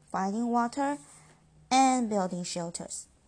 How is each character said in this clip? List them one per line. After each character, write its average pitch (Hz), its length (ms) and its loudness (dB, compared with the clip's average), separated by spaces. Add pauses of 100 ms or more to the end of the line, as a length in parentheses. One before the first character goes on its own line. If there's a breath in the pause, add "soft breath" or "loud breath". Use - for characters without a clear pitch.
(120)
finding 202 380 -2
water, 240 480 0 (720 loud breath)
and 254 400 4
building 185 340 0
shelters. - 600 -8 (240)